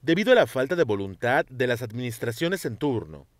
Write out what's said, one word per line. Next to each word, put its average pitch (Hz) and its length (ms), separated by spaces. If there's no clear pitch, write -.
debido 175 300
a 247 40
la 170 120
falta 135 280
de 170 80
voluntad 110 680
de 127 180
las 120 140
administraciones 123 840
en 117 120
turno. 82 500